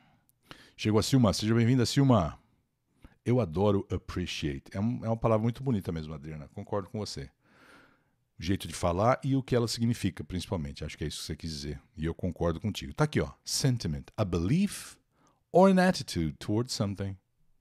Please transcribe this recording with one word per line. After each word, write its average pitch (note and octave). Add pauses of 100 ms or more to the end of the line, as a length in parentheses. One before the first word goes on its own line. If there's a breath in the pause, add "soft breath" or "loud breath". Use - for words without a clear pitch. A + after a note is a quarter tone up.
(800 loud breath)
Chegou G#2+
a G2
Silma, A#2+
seja A2
bem-vinda, A#2
Silma. A#2+ (840 soft breath)
Eu B2
adoro G2
appreciate. D#2+
É G2
um, A#2+
é A2+
uma A2+
palavra A2
muito A#2
bonita A2
mesmo, D#2
Adriana, D2+
concordo G2+
com G#2+
você. C#2+ (1080 soft breath)
O -
jeito F#2
de E2
falar F#2+
e C3+
o C3
que -
ela A#2
significa, A#2
principalmente. D#2
Acho D2
que -
é D2+
isso -
que -
você D#2+
quis E2
dizer. C#2+ (160)
E D2+
eu E2
concordo E2+
contigo. C#2+
Tá D3+
aqui, D3+
ó. C#2+ (120)
Sentiment. F#2 (120)
A A2
belief G2 (540)
or F#3
an F#3
attitude F2
towards A2+
something. G2 (440)